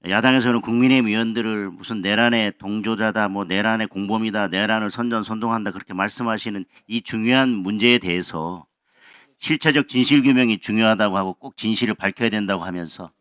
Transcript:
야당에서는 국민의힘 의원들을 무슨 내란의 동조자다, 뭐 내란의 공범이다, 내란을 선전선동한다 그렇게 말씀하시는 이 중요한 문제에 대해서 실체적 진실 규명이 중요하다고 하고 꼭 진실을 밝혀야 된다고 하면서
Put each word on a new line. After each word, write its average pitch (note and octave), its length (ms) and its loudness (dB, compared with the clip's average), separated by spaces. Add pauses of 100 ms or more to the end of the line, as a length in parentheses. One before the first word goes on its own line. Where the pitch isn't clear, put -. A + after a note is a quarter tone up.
야당에서는 A#2+ 540 2
국민의힘 B2 460 4
의원들을 A2 640 -2
무슨 F2 320 -10
내란의 A2 560 2
동조자다, G#2+ 720 -2
뭐 G2 160 -4
내란의 G#2 420 0
공범이다, G#2 600 -2
내란을 G#2 420 0
선전선동한다 A2 840 -4
그렇게 F#2 220 -14
말씀하시는 G#2 720 -4 (220)
이 A2+ 140 -4
중요한 B2+ 480 0
문제에 G#2+ 500 2
대해서 E2+ 680 -4 (720)
실체적 D3 500 0
진실 B2+ 360 4
규명이 B2 360 4
중요하다고 G#2+ 580 2
하고 F#2+ 160 -2
꼭 - 220 -18
진실을 A2 380 -2
밝혀야 G#2+ 360 -2
된다고 G2+ 340 -2
하면서 F2 580 -10